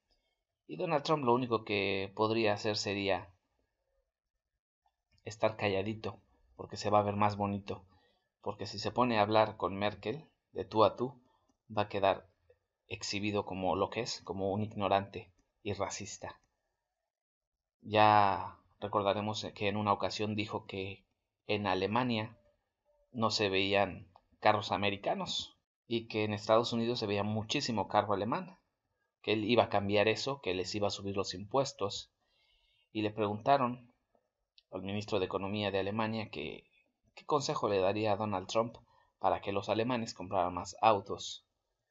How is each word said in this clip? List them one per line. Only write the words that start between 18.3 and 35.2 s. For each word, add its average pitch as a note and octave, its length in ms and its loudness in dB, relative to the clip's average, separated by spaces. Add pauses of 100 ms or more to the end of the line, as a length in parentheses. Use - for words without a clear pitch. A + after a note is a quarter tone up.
recordaremos G#2 720 0
que G#2 140 -2
en G2+ 80 0
una G#2 160 0
ocasión G2+ 420 -2
dijo G#2 320 -4
que F#2+ 380 -10 (440)
en G#2 200 -2
Alemania G#2+ 680 0 (760)
no A2 200 2
se G#2+ 180 2
veían F#2+ 580 2 (320)
carros G#3+ 320 4
americanos G2+ 840 -2 (300)
y A2+ 200 -4
que G#2+ 160 -2
en G#2+ 80 -2
Estados A2 400 2
Unidos A#2 280 -2
se A2 80 -2
veía G2+ 160 0
muchísimo G#2+ 680 -2
carro G#2 240 2
alemán, C3 440 -4 (640)
que G#2 100 0
él A2 100 0
iba A2 200 6
a G2+ 60 2
cambiar G#2 380 4
eso, C3+ 320 0
que F#2 140 -4
les F#2 200 -4
iba G#2 140 0
a G2 40 0
subir G2 260 -6
los F#2 160 -4
impuestos. G2+ 800 -4 (800)
Y A2 80 -2
le G#2 100 0
preguntaron A#2+ 800 0 (800)
al F#2 120 -8
ministro G2+ 360 -2
de F#2 60 2